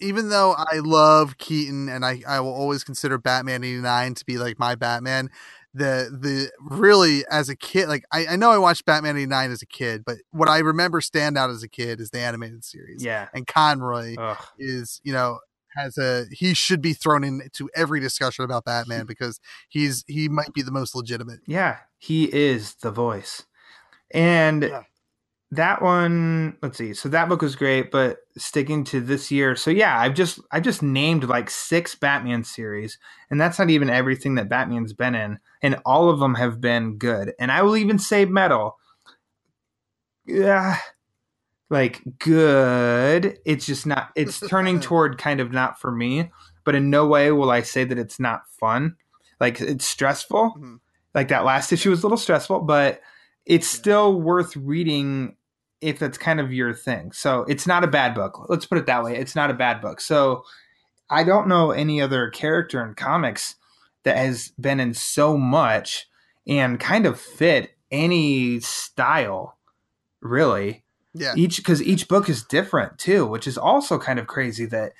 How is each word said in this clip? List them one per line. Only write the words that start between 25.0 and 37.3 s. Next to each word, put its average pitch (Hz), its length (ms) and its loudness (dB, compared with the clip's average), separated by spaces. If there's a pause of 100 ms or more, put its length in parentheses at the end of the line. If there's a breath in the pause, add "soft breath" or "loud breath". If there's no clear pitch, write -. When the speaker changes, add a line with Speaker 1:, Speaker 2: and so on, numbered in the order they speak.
Speaker 2:
that 165 280 0
one, 170 800 0
let's 135 160 -8
see. 110 160 -8
So 101 180 -10
that 165 180 2
book 175 120 0
was 143 140 0
great, 131 380 0
but 131 260 0 (180)
sticking 147 500 -2
to 135 140 -4
this 139 300 -4
year. 139 240 2
So 151 160 -2
yeah, 185 260 4
I've 123 180 2
just, 175 260 0 (100)
I've 165 140 -2
just 233 180 0
named, 147 400 2
like, 123 260 -2
six - 460 -2
Batman 123 480 -2
series, 107 560 -10 (320 loud breath)
and 147 100 0
that's 170 200 0
not 180 100 2
even 143 200 2
everything 131 440 0
that 110 140 -2
Batman's 117 440 -4
been 123 220 -4
in, 107 240 -6 (240 soft breath)
and 139 220 0
all 151 260 6
of 156 80 2
them 135 160 2
have 117 260 -2
been 117 380 0
good. 110 400 -2